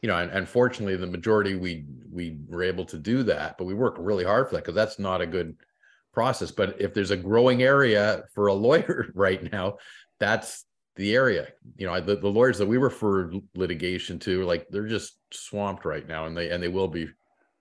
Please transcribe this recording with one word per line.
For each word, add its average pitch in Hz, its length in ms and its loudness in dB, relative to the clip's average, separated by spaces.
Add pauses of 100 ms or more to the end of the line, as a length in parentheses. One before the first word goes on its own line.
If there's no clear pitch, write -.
you 117 60 0
know, 92 100 2
and, 87 140 -2
and 95 160 -2
fortunately, 117 480 0
the 90 100 -6
majority, 98 480 0
we, 87 300 -6 (260)
we 82 260 -8 (120)
were 87 160 -4
able 92 220 -2
to - 120 -12
do 113 240 -2
that, 78 340 -2
but - 80 -8
we 92 100 -4
work 117 220 0
really 92 280 -2
hard 107 240 2
for - 80 -2
that - 80 -8
'cause 82 100 -6
that's 107 240 0
not 92 220 -2
a 87 60 -2
good 82 280 -4 (580)
process. 117 380 0
But 98 300 -2
if 98 120 -2
there's 98 200 0
a 98 40 4
growing 117 460 4
area 110 640 4 (100)
for 101 140 4
a 98 60 4
lawyer 120 560 2
<laughs> - 40 -18
right 92 380 0
now, 98 240 -4 (420)
that's 107 460 -2 (320)
the 101 180 0
area. 117 320 2 (300)
You 95 100 -6
know, 85 80 -2
I, 92 60 -2
the, 98 160 0
the 101 120 -2
lawyers 117 300 4
that 101 80 2
we 110 100 2
refer 101 540 0 (240)
litigation 90 640 -4
to, 92 220 -2
like, 85 260 -2
they're 104 200 -6
just - 320 -6 (120)
swamped 101 520 -6
right 73 240 -6
now, 80 180 -6
and 82 100 -8
they, 85 140 -4
and 87 100 -2
they 87 80 -2
will 92 200 0
be 80 200 -6 (520)